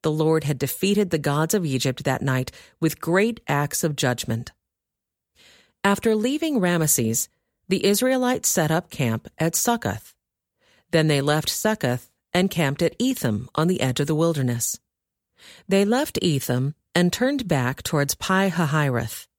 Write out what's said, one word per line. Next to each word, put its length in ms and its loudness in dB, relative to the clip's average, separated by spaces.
The 80 0
Lord 340 2
had 140 -2
defeated 500 0
the 100 0
gods 360 0
of 100 0
Egypt 400 -2
that 160 0
night 300 -2
with 220 -2
great 480 0
acts 360 -2
of 120 -2
judgment. 560 -4
After 320 2
leaving 460 0
Ramesses, 680 0
the 180 0
Israelites 600 2
set 220 2
up 200 -2
camp 380 -2
at 160 0
Succoth. 600 -2
Then 160 2
they 160 2
left 260 0
Succoth 640 -2
and 160 2
camped 320 0
at 160 0
Etham 560 -2
on 140 2
the 120 0
edge 200 0
of 80 0
the 60 2
wilderness. 640 0
They 200 4
left 340 0
Etham 540 0
and 180 4
turned 360 -2
back 340 0
towards 340 -2
Pi-hahiroth 1120 0